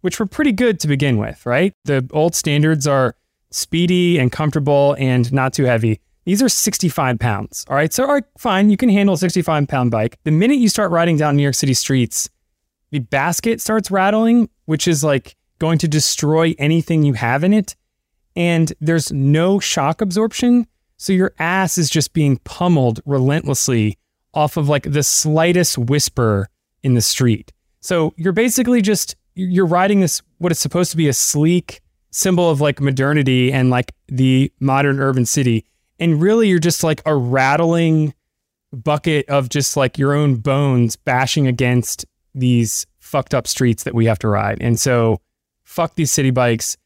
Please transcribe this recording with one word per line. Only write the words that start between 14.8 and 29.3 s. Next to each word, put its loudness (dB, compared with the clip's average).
is, 0
like, -2
going 2
to -2
destroy 0
anything 0
you 2
have -2
in 2
it. 0
And 0
there's -2
no 2
shock -2
absorption. 0
So -6
your 2
ass -2
is 0
just -2
being 2
pummeled 0
relentlessly -2
off 0
of, -2
like, 0
the 0
slightest 0
whisper 0
in 2
the 2
street. 0
So -2
you're -2
basically 2
just, -2